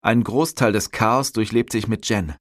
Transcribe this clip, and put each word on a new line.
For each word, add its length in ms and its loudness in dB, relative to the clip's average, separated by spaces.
Ein 220 2
Großteil 480 0
des 180 -2
Chaos 420 0
durchlebte 440 0
ich 120 -2
mit 200 -4
Jen. 320 -2